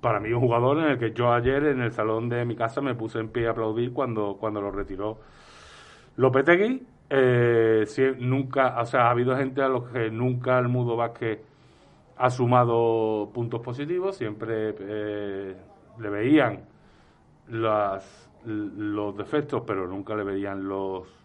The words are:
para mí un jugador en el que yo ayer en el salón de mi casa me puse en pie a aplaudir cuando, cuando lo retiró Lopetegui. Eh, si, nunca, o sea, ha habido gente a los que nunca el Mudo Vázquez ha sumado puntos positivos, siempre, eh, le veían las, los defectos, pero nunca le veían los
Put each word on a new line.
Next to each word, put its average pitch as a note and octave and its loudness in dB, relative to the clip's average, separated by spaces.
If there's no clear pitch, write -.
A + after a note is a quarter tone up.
para A2 0
mí G#2+ -4
un A#2+ 2
jugador B2 4
en E3 0
el C#3 2
que A2+ -2
yo A#2+ 2
ayer C3 2
en C#3 2
el A2+ -2
salón A2+ -2
de A#2+ -2
mi A#2 -2
casa A#2 -4
me C3+ -2
puse A2+ -6
en A2 -6
pie A#2 -2
a - 0
aplaudir A2+ -2
cuando, A2+ -2
cuando G#2+ -4
lo G2+ -4
retiró G2 -6
Lopetegui. E3+ 4
Eh, A#2+ 6
si, C3 -2
nunca, B2+ 0
o A#2 0
sea, B2 4
ha - 4
habido B2 2
gente C3+ -2
a C3+ 2
los B2+ 0
que A#2 -2
nunca B2 0
el B2 2
Mudo A#2+ 0
Vázquez A#2 -4
ha B2+ 2
sumado A#2 2
puntos A#2+ -4
positivos, D#3 -6
siempre, A2 -4
eh, G2+ -6
le A2 -8
veían A#2+ 2
las, G#2+ -2
los G#2 -4
defectos, B2 -4
pero G2 -4
nunca G2 -8
le G#2+ -4
veían G2 -6
los F#2+ -6